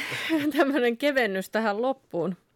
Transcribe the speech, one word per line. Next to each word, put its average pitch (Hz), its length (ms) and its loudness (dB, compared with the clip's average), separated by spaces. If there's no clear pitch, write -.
<laughs> 302 320 0
tämmönen 254 400 2
kevennys 233 520 0
tähän 214 320 0
loppuun. 185 560 -4